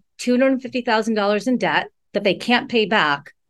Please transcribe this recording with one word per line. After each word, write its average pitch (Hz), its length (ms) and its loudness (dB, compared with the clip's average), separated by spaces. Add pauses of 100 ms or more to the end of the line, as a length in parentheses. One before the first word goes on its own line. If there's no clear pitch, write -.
(180)
two 247 140 -2
hundred 262 280 2
fifty 247 220 -6
thousand 220 320 0
dollars 208 320 0
in 254 100 0
debt 165 320 0 (240)
that 202 120 -4
they 185 100 2
can't 240 360 -2
pay 226 140 2
back 156 480 0 (160)